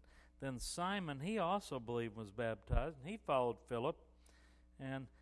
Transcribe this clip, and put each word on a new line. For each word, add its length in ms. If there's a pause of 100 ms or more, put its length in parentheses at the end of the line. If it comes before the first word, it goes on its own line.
(420)
then 180
Simon, 600
he 180
also 420
believed, 380
was 140
baptized, 680
and 100
he 180
followed 300 (120)
Philip. 260 (840)
And 260 (160)